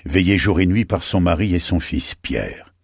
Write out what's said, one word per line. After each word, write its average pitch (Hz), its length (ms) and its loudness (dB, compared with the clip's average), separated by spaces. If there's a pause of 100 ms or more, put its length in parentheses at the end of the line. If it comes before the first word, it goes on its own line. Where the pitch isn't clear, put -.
veillée 92 320 2
jour 87 220 2
et 92 60 4
nuit 98 200 2
par 95 160 -2
son - 180 -2
mari 87 340 2
et 87 40 2
son 82 220 -2
fils - 340 -6
Pierre. - 680 -8